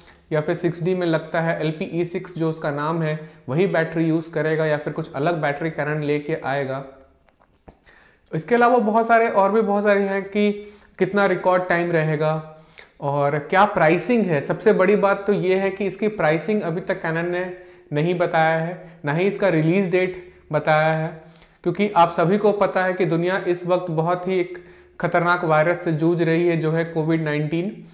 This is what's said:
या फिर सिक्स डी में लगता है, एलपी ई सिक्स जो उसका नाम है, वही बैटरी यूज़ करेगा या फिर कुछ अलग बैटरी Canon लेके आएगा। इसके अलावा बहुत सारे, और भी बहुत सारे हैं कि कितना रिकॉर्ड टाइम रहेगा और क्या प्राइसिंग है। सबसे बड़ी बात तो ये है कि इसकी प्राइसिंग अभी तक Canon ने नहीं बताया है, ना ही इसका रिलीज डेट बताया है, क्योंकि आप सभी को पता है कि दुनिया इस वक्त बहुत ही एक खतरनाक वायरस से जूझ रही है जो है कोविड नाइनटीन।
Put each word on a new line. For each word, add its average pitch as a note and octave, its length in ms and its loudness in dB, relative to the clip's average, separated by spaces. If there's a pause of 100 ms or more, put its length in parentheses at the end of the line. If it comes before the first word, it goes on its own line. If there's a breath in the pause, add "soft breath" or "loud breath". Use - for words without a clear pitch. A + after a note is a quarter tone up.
(320 loud breath)
या D3+ 100 0
फिर E3+ 140 -2
सिक्स E3+ 280 -4
डी F#3 120 0
में F3+ 120 -2
लगता D#3+ 340 -2
है, E3 200 -2
एलपी D#3 240 -4
ई E3+ 180 -4
सिक्स E3+ 340 -8
जो D#3+ 120 -2
उसका D#3+ 220 -4
नाम D3+ 300 -2
है, D#3 280 -4 (200 loud breath)
वही E3+ 180 2
बैटरी E3 380 0
यूज़ E3 280 0
करेगा D#3 320 0
या D3+ 120 0
फिर D3 160 -6
कुछ D#3 200 -8
अलग D#3 280 -2
बैटरी D3+ 300 -2
Canon D3+ 280 -4
लेके D3 460 -2
आएगा। C3+ 400 -4 (1500 soft breath)
इसके D#3+ 200 -2
अलावा A#3+ 220 4
बहुत A3 300 2
सारे, A#3 220 4
और G3 220 2
भी A3+ 100 4
बहुत G3+ 220 0
सारे G3+ 180 4
हैं G3 220 -2
कि G#3 500 -2 (260 loud breath)
कितना G3 260 2
रिकॉर्ड F3+ 420 2
टाइम F3 240 0
रहेगा D#3 720 -2 (380 loud breath)
और C#3+ 380 0
क्या F#3 260 4
प्राइसिंग G3 600 2
है। D#3 160 0
सबसे G3+ 320 2
बड़ी F#3 220 4
बात G3 320 2
तो G#3 60 4
ये F#3 220 2
है G3 160 0
कि G3 140 -4
इसकी F#3+ 220 -2
प्राइसिंग F#3 540 0
अभी E3 200 -4
तक F#3 200 -6
Canon E3 240 -4
ने F3+ 320 -6 (360 loud breath)
नहीं E3 240 0
बताया D#3+ 420 2
है, E3+ 460 -8
ना C#3+ 80 0
ही F3 140 0
इसका G3 220 0
रिलीज E3 420 2
डेट F#3 420 -2 (180)
बताया D#3 420 2
है, D#3+ 300 -6 (400 loud breath)
क्योंकि G3 260 0
आप E3+ 280 4
सभी F3+ 200 4
को G#3 140 2
पता F#3+ 320 0
है F#3 100 0
कि F3+ 120 0
दुनिया F3 420 0
इस F3 180 -2
वक्त F3+ 260 -2
बहुत F3 360 -2
ही F#3+ 120 0
एक - 240 -6 (360 loud breath)
खतरनाक F3 460 0
वायरस E3 380 2
से F3 80 -2
जूझ E3 300 2
रही E3 260 2
है E3+ 100 2
जो D#3 140 0
है E3 140 0
कोविड E3 380 -2
नाइनटीन। D3+ 720 -4